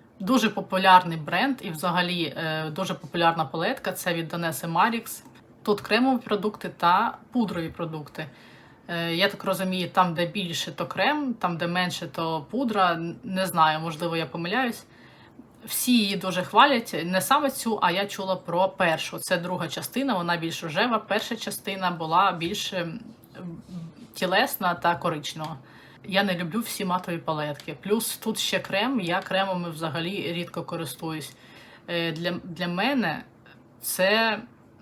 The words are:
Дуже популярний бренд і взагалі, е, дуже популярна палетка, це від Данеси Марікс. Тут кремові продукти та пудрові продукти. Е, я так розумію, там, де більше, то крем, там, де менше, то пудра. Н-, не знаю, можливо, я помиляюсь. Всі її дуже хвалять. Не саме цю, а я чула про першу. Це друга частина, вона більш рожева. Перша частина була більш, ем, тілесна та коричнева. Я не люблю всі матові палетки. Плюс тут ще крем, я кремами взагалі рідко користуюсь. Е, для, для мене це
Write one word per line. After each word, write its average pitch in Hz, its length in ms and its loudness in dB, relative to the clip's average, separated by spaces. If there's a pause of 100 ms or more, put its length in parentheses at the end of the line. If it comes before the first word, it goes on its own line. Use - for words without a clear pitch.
(200)
Дуже 214 300 4
популярний 185 680 6
бренд 185 440 0
і 214 80 -8
взагалі, 175 680 0
е, 156 320 -2
дуже 185 240 -4
популярна 165 520 0
палетка, 185 460 -2
це 175 220 -2
від 165 140 -2
Данеси 170 400 -4
Марікс. 220 560 0 (400)
Тут 208 180 2
кремові 247 380 4
продукти 208 580 -4
та 185 400 4 (140)
пудрові 180 380 0
продукти. 156 580 -8 (640)
Е, 170 240 -2
я 190 120 4
так - 160 -4
розумію, 185 460 0
там, 180 240 6
де 170 120 2
більше, 170 460 -4
то - 140 -6
крем, 262 480 0
там, 175 240 -2
де 175 100 -2
менше, 175 400 -2
то 160 440 -2
пудра. 208 420 2
Н-, 165 300 -4
не 190 220 -2
знаю, 156 340 4
можливо, 165 380 -2
я 160 80 0
помиляюсь. 208 600 -2 (800)
Всі - 320 2
її 196 180 2
дуже 180 280 -2
хвалять. 233 520 6 (100)
Не 185 160 2
саме 277 280 4
цю, 226 320 -2
а 175 100 4
я 196 140 0
чула 190 300 -4
про 180 340 2
першу. 165 500 0
Це - 180 0
друга 170 300 -2
частина, 240 460 -2
вона 175 240 0
більш 165 260 -4
рожева. 208 360 2
Перша 214 360 -2
частина 190 560 -4
була 170 400 2
більш, 180 420 -4
ем, 170 260 -4 (1120)
тілесна 190 600 2
та 175 220 0
коричнева. 156 640 -6 (480)
Я 196 180 2
не 190 120 2
люблю 170 240 -4
всі 214 260 -4
матові 180 320 -2
палетки. 151 640 -4
Плюс 220 360 0
тут - 200 -4
ще - 220 0
крем, 220 400 0
я 175 200 0
кремами 190 500 0
взагалі 165 640 -4
рідко 170 300 -6
користуюсь. 160 720 -8 (540)
Е, 170 240 -2
для, 170 200 -4
для 175 360 -6
мене 196 560 0 (580)
це 214 600 2 (400)